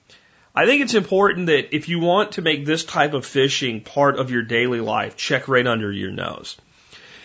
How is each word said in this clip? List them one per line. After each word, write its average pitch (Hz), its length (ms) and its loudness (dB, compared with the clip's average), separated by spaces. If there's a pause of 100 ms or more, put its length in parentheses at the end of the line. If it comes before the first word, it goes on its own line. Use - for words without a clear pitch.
(540)
I 156 120 4
think 285 160 4
it's 233 120 -2
important 190 520 2
that 147 280 2
if 147 140 -4
you 170 120 -2
want 185 320 2
to 190 100 -6
make 147 240 -2
this 156 180 -2
type 151 300 0
of 131 100 -4
fishing 135 560 0
part 139 380 0
of 127 120 -4
your 120 120 0
daily 117 380 0
life, 107 360 -2
check 131 320 -4
right 123 180 4
under 110 240 -2
your 98 200 -6
nose. - 460 -10 (680)